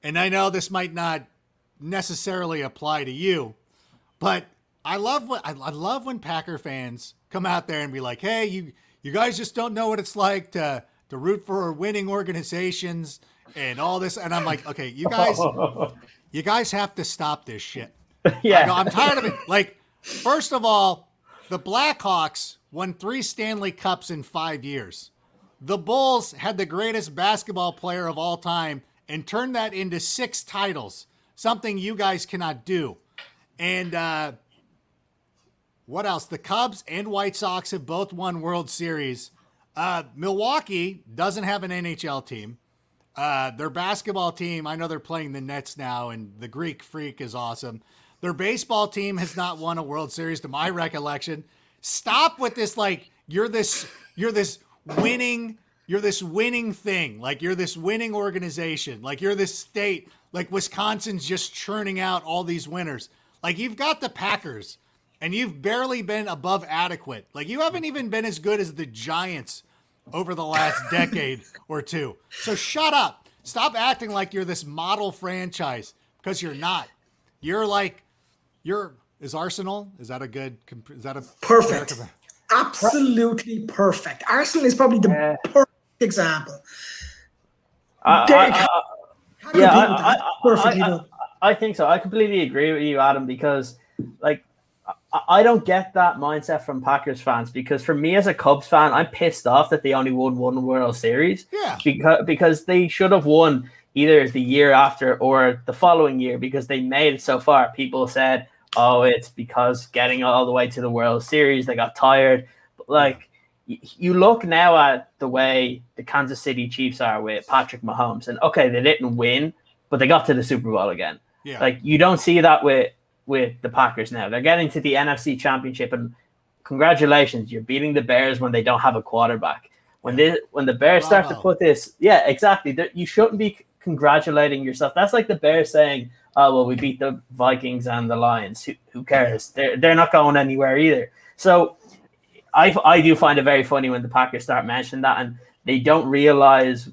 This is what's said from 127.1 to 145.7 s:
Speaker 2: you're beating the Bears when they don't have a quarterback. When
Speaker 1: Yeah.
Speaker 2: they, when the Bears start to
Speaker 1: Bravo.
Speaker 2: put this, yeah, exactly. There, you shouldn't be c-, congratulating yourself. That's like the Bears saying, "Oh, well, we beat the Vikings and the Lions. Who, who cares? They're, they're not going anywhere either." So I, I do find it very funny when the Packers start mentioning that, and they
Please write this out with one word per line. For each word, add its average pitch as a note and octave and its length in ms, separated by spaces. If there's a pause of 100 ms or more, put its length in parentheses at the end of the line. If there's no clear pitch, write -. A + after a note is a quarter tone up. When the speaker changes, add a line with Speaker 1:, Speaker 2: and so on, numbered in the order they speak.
Speaker 2:
you're A2+ 80
beating C#3 320
the C#3+ 80
Bears B2+ 400
when B2+ 100
they A#2+ 120
don't A#2+ 180
have A#2+ 160
a A2 60
quarterback. A2+ 680 (300)
When B2 160
Speaker 1:
Yeah. D3+ 140
Speaker 2:
they, E3+ 80 (140)
when C#3 120
the B2+ 80
Bears D3+ 320
start G3 200
to - 100
Speaker 1:
Bravo. - 80
Speaker 2:
put F#3 160
this, D#3 400
yeah, F#3 280
exactly. D3 460
There, D3+ 220
you F3 100
shouldn't G#3+ 320
be G3+ 200
c-, - 100 (120)
congratulating D3 840
yourself. C3 320
That's G3 180
like A3+ 160
the G3+ 60
Bears D#3 360
saying, C#3+ 380 (260)
"Oh, C#3 200
well, B2+ 100
we B2 120
beat C3 220
the C3+ 220 (120)
Vikings B2 540
and A#2+ 240
the A#2+ 60
Lions. A2+ 480
Who, C#3 80 (200)
who B2 120
cares? A#2+ 460
They're, C3+ 260
they're E3 180
not E3 180
going D3 260
anywhere C3+ 400
either." D3 320 (260)
So F3 400 (800)
I, E3 200 (120)
I E3 160
do D#3+ 120
find D3 240
it C#3 40
very C3+ 220
funny C3+ 260
when B2 100
the A#2+ 80
Packers B2 360
start B2 200
mentioning B2+ 380
that, C3 180
and A#2+ 160 (300)
they C3 120